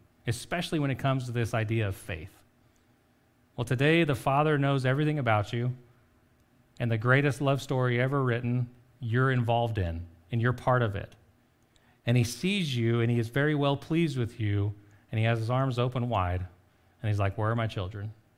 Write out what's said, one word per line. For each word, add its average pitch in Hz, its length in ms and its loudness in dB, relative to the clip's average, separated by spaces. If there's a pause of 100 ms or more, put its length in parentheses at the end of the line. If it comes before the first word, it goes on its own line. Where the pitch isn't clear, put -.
(260)
especially - 540 -4
when 139 120 0
it 123 80 -4
comes 131 260 0
to 123 60 -8
this 117 220 -2
idea 110 340 0
of 92 80 -4
faith. 90 420 -12 (1160)
Well, 127 80 -6
today 147 400 2
the 147 120 0
Father 147 420 2
knows 139 280 2
everything 151 340 0
about 110 340 2
you, 123 200 -2 (1080)
and 117 100 -2
the 113 60 0
greatest 131 420 4
love 139 220 0
story 123 400 0
ever 135 200 0
written, 120 480 0 (300)
you're 127 320 2
involved 117 460 2
in, 85 300 -2 (240)
and 113 100 -2
you're 123 100 4
part 123 300 2
of 104 140 0
it. - 180 -10 (960)
And 120 100 4
he 120 60 4
sees 180 520 -2
you, 117 260 2
and 117 100 2
he 120 80 2
is 113 100 -2
very 147 240 0
well 139 240 0
pleased 156 400 -2
with 117 220 -4
you, 104 340 0 (380)
and 110 80 -2
he 113 60 2
has 117 120 2
his 113 140 -4
arms 131 260 0
open 123 320 -2
wide, 90 320 0
and - 680 -12
he's 101 100 0
like, 98 180 0
"Where 107 140 0
are 117 40 -2
my 113 120 0
children? 104 440 -8 (260)